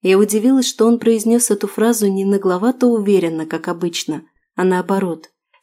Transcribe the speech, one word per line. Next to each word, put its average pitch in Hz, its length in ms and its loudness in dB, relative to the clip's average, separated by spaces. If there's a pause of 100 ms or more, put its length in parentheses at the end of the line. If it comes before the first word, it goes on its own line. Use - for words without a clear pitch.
Я 190 180 2
удивилась, 220 480 2
что - 180 0
он 233 140 4
произнёс 226 500 0
эту 202 180 -2
фразу 214 400 0
не 196 180 -2
нагловато 196 600 0
уверенно, 190 600 0
как 160 200 -8
обычно, 170 560 -6 (320)
а 180 80 -4
наоборот, 185 680 -2 (320)